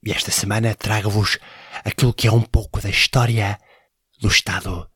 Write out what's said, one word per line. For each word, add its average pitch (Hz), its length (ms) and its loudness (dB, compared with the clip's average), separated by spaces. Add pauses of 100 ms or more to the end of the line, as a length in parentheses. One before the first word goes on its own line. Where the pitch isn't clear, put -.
E 104 80 -4
esta - 180 -4
semana 107 460 0
trago-vos 104 640 0 (440)
aquilo - 300 2
que - 140 0
é 107 40 4
um 117 100 6
pouco - 380 0
da 98 100 -6
história 113 680 0 (640)
do 104 80 0
estado 92 680 -2